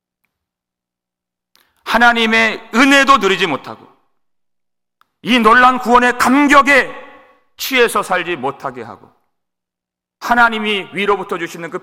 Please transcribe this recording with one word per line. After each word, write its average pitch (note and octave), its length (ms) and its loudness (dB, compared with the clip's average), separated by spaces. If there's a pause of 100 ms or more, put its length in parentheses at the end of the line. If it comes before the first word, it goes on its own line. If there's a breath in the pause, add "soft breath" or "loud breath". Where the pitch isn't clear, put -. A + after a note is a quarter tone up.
(1800)
하나님의 A3+ 880 0
은혜도 C4+ 440 4
누리지 F#3+ 300 -2
못하고 B2 400 -10 (1300)
이 A#3+ 180 0
놀라운 B3 400 4
구원의 A#3+ 380 2
감격에 C#4 760 2 (640)
취해서 A3+ 460 -2
살지 F3 320 -6
못하게 B2+ 480 -10
하고 G#2 280 -20 (1080)
하나님이 A3 760 -2
위로부터 G3 440 -4
주시는 E3 320 -12
그 F3 140 -12